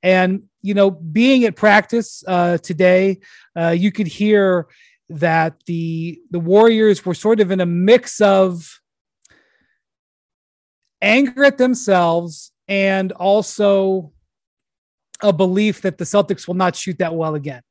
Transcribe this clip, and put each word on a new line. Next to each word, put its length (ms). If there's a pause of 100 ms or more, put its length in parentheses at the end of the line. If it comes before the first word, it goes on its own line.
And, 420 (180)
you 120
know, 160
being 540
at 100
practice, 720
uh, 320
today, 600 (340)
uh, 140
you 240
could 160
hear 580 (440)
that 440 (100)
the, 560 (100)
the 100
Warriors 680
were 80
sort 260
of 100
in 100
a 60
mix 540
of 600 (2250)
anger 440
at 120
themselves 960 (140)
and 460
also 1000 (1080)
a 100
belief 480
that 160
the 80
Celtics 420
will 100
not 200
shoot 220
that 160
well 220
again. 340